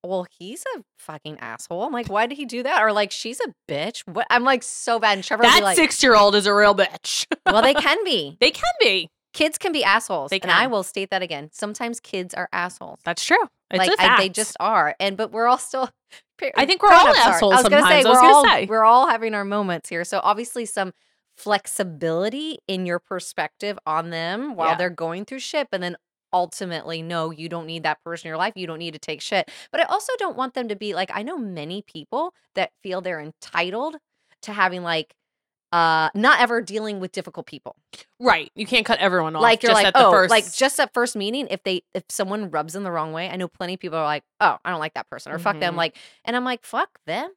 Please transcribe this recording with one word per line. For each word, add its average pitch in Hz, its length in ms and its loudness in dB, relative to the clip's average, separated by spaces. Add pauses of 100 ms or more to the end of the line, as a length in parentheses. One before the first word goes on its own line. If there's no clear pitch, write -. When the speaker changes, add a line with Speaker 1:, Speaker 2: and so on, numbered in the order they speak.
Speaker 1:
"Well, 180 220 -4 (120)
he's 214 260 -16 (120)
a 247 80 -14 (140)
fucking 156 420 -16
asshole." 117 440 -10
I'm 302 80 -6
like, 240 160 -8
"Why 214 180 0
did 277 100 -10
he 285 80 -12
do 240 180 -10
that?" 269 200 0
Or, 220 100 2
like, 208 180 0
"She's - 300 -10
a 302 140 -6 (140)
bitch." 156 380 -8
What? 185 240 -6
I'm, 247 140 2
like, 262 180 2
so - 380 -4
bad. 208 180 2
And 185 60 -10
Trevor 220 180 0
would 233 60 8
be 320 120 8
Speaker 2:
That - 40 -2
Speaker 1:
like 190 120 2
Speaker 2:
six-year-old 220 580 4
is 202 120 2
a 208 80 2
real 208 200 6
bitch. - 520 -2 (120)
<laughs> - 80 -6
Speaker 1:
Well, 220 160 4
they 277 120 4
can 294 300 2
be. 170 360 -4
Speaker 2:
They 277 100 4
can 698 200 -4 (100)
be. 190 300 2 (240)
Speaker 1:
Kids 311 240 -2
can 370 140 -4
be 294 120 -2
assholes. 196 460 0
Speaker 2:
They 190 100 -2
Speaker 1:
And 185 100 -6
I 185 120 4
Speaker 2:
can. 262 80 0
Speaker 1:
will 208 140 -2
state 196 260 -8
that 190 120 -2
again. 156 300 -10
Sometimes 233 480 -10
kids 180 340 -10
are 180 180 -8
assholes. - 520 -10
Speaker 2:
That's 170 200 -4
true. 339 120 4 (340)
It's 185 80 -2
Speaker 1:
Like, 190 120 2
Speaker 2:
a - 20 4 (100)
Speaker 1:
I, 226 160 6
they 196 80 4
Speaker 2:
fact. 180 100 -6
Speaker 1:
just 214 240 -4
are. 180 400 2
And, 196 160 -2
but 214 160 -4
we're 226 160 0
all 247 100 4
still 262 320 -6 (240)
<laughs> - 240 -20
par-, - 180 -8
Speaker 2:
I 269 100 4
think 349 160 0
we're 403 100 8
all 359 120 12
Speaker 1:
grown-ups 240 220 6
are. 247 60 6
Speaker 2:
assholes 208 220 4
Speaker 1:
I - 20 8
was 247 120 6
gonna - 140 6
Speaker 2:
sometimes. 285 220 6
Speaker 1:
say, 220 40 6
Speaker 2:
I 247 40 8
was 254 40 8
Speaker 1:
we're 254 60 8
Speaker 2:
gonna 254 140 10
Speaker 1:
all, 285 80 8
Speaker 2:
say. 214 220 4
Speaker 1:
we're 220 180 2
all 247 240 6
having 226 260 -2
our 202 100 -4
moments 196 440 -4
here. 175 160 -6
So 190 180 -4
obviously 226 440 -2
some 190 280 -6 (680)
flexibility 190 960 -6 (100)
in 185 160 -6
your 175 140 -4
perspective 190 880 -8
on 165 240 -4
them 190 460 -8
while 160 140 0
Speaker 2:
Yeah. 165 60 0
Speaker 1:
they're 180 140 -4
going 170 340 -8
through 262 140 -14
shit, - 320 -6
but 190 100 -4
then 175 160 -8 (360)
ultimately, 170 680 -6
"No, 165 280 -4
you 160 180 -14
don't 165 180 -10
need 165 180 -12
that 151 180 -2
person 170 240 -12
in 165 40 -12
your 160 80 -8
life. 202 180 -4
You 185 100 -10
don't 160 120 -10
need 170 140 -10
to 156 60 -18
take 151 240 -10
shit." - 280 -4 (200)
But 330 100 -4
I 330 40 2
also 427 340 -4
don't 359 180 -6
want 254 180 -6
them 247 140 -6
to 208 80 -6
be, 208 180 -8
like, 185 200 -4
I 202 80 -6
know 311 160 -10
many 180 440 -10
people 269 520 -8 (200)
that 185 180 -4 (100)
feel 185 180 -8
they're 175 200 -8
entitled 185 760 -8 (460)
to 214 100 -14
having, 185 300 0
like, 165 320 -4 (580)
uh, 160 420 2
not 247 260 4
ever 240 200 2
dealing 208 400 -8
with 185 120 -8
difficult 170 340 -12
people. - 300 -18 (440)
Speaker 2:
Right. 190 340 2
You 202 120 -8
can't 233 200 2
cut 226 140 2
everyone 175 340 0
off 156 80 0
Speaker 1:
Like, 226 200 4
you're 233 80 2
Speaker 2:
just 220 120 6
Speaker 1:
like, 202 40 4
Speaker 2:
at 190 80 2
the 247 120 8
Speaker 1:
"Oh," 185 40 8
Speaker 2:
first 185 200 4
Speaker 1:
like, 214 220 2
just - 260 0
at 269 160 2
first 240 220 -2
meeting, 220 340 -6
if 190 140 -6
they, 185 180 -4 (120)
if 180 140 -8
someone 202 420 -6
rubs 156 240 -6
them 202 100 -8
the 180 80 -6
wrong 160 200 -4
way, 170 160 -8
I 180 80 -10
know 180 120 -6
plenty 180 260 -8
of 180 60 -14
people 165 180 -6
are 156 60 -2
like, 151 180 -4 (180)
"Oh, 151 240 2
I 175 60 -6
don't 170 80 -4
like 156 160 -8
that - 160 -10
person," 143 220 -14
or, 175 80 -8
"Fuck 185 180 -4
them." 175 120 -2
Speaker 2:
Mm-hmm. 170 80 -8
Speaker 1:
Like, 165 180 -2 (280)
and 240 120 -4
I'm 247 80 -4
like, 247 200 -6
"Fuck - 420 -6
them." 262 300 -8